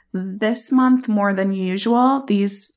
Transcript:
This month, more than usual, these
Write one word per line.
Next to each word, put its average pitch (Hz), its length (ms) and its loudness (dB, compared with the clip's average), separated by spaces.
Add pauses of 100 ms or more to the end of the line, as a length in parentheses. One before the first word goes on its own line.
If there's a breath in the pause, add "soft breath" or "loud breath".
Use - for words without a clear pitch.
(140 soft breath)
This 202 580 -4
month, 254 380 2
more 202 240 0
than 196 200 0
usual, 233 760 0
these 202 500 -2